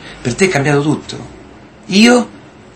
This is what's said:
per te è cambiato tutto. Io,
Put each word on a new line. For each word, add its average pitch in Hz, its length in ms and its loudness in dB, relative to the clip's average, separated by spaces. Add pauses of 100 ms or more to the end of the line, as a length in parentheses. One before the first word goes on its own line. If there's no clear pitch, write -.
(200)
per 120 140 -6
te 190 120 0
è 185 40 2
cambiato 143 320 0
tutto. - 460 -6 (600)
Io, 233 420 2 (460)